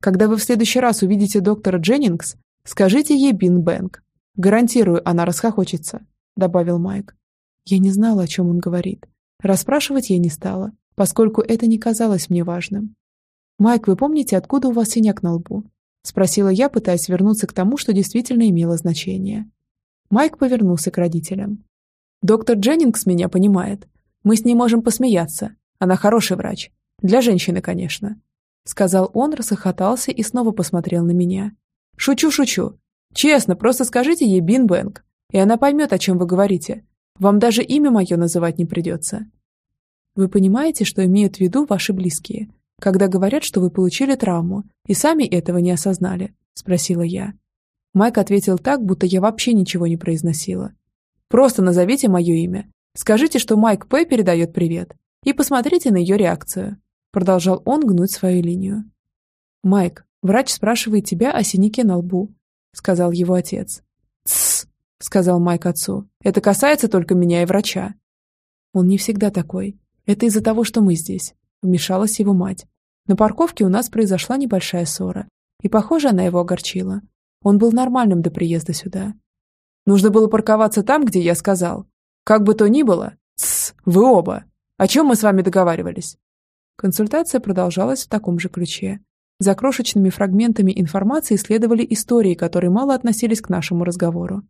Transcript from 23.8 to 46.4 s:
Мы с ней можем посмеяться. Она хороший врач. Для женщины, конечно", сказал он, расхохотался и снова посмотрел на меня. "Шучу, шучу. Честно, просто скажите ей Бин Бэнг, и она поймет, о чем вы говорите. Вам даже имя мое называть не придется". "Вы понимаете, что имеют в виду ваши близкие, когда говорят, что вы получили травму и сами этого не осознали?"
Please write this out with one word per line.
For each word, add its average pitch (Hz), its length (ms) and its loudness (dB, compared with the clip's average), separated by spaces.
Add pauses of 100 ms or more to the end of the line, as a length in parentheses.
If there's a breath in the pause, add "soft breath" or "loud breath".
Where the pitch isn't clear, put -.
Мы 214 120 4
с 220 100 0
ней 240 80 2
можем 233 300 4
посмеяться. 214 720 -2 (240)
Она 185 160 2
хороший 208 420 2
врач. - 340 -10 (300)
Для 208 200 4
женщины, 185 380 0
конечно", 180 640 -8 (440)
сказал 185 480 0
он, 285 200 -2
расхохотался 208 760 -4
и - 100 -6
снова 226 300 -2
посмотрел 175 540 -2
на 170 60 0
меня. 185 420 -2 (420)
"Шучу, 285 340 0
шучу. - 480 -2 (360)
Честно, 277 420 2
просто 254 280 0
скажите 269 440 0
ей 185 140 4
Бин 226 260 2
Бэнг, - 360 -2 (280)
и 196 60 0
она 208 200 4
поймет, 285 340 2
о - 60 0
чем 185 200 0
вы 175 100 0
говорите. 190 580 -2 (320)
Вам 202 220 4
даже 233 240 2
имя 294 260 2
мое 185 280 2
называть 170 400 0
не 170 80 -2
придется". 170 600 -6 (880)
"Вы 190 140 0
понимаете, 214 560 2
что - 180 -2
имеют 196 340 2
в - 20 -20
виду 190 260 0
ваши 202 280 -2
близкие, 185 560 -6 (300)
когда 190 280 2
говорят, 196 360 0
что - 160 -2
вы 180 100 2
получили 190 460 0
травму 190 480 -4 (220)
и 202 80 -2
сами 302 300 2
этого 175 340 -2
не 175 140 2
осознали?" 185 640 -4 (180)